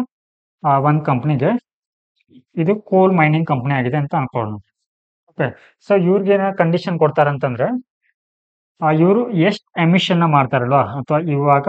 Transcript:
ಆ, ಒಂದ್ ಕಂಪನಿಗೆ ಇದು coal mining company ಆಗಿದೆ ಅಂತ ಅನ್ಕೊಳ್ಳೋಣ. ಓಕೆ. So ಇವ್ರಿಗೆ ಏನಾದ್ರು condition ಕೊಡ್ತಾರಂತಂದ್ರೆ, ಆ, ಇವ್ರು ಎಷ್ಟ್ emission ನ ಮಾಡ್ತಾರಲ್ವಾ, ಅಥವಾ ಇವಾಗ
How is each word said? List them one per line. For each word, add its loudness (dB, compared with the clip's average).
ಆ, 2
ಒಂದ್ 0
ಕಂಪನಿಗೆ -2
ಇದು -2
coal 2
mining 2
company -2
ಆಗಿದೆ -2
ಅಂತ -4
ಅನ್ಕೊಳ್ಳೋಣ. -4
ಓಕೆ. -8
So 2
ಇವ್ರಿಗೆ 2
ಏನಾದ್ರು 0
condition -2
ಕೊಡ್ತಾರಂತಂದ್ರೆ, 0
ಆ, 2
ಇವ್ರು 2
ಎಷ್ಟ್ -2
emission 2
ನ 2
ಮಾಡ್ತಾರಲ್ವಾ, 2
ಅಥವಾ -4
ಇವಾಗ 0